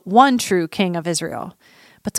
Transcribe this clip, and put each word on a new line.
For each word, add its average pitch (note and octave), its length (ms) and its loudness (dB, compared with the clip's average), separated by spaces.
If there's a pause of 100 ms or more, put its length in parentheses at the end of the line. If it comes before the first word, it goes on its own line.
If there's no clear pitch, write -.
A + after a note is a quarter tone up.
one B3 340 4
true F3+ 300 -2
king F3+ 300 -2
of E3 100 -6
Israel. E3 500 -8 (460)
But - 160 -6